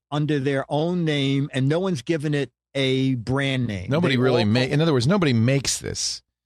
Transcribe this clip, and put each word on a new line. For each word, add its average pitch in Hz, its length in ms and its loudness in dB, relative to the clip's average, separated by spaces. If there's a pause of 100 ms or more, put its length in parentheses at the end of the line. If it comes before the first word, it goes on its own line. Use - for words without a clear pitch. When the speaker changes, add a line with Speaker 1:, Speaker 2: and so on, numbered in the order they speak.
(100)
Speaker 1:
under 151 280 0
their 135 300 -2
own 170 360 -2
name, 139 480 0
and 131 160 0
no 160 120 2
one's 185 220 -2
given 151 320 -2
it 139 180 -4 (220)
a 131 420 0
brand 131 500 -2
name. 95 240 -6
Speaker 2:
Nobody 151 260 2
Speaker 1:
They 123 60 2
Speaker 2:
really 127 200 4
Speaker 1:
all 104 60 2
Speaker 2:
ma-, 117 120 4
in 143 200 0
other 165 120 2
words, 123 140 2
nobody 170 260 4
makes 123 460 0
this. - 440 -8 (240)